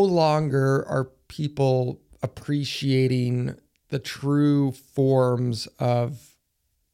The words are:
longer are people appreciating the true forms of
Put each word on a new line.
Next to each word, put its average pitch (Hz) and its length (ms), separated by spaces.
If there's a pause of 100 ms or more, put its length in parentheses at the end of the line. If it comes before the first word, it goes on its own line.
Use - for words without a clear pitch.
longer 151 840
are 135 180 (240)
people 135 720 (200)
appreciating 131 1300 (340)
the 143 100
true 143 720
forms 123 960 (120)
of 120 560 (580)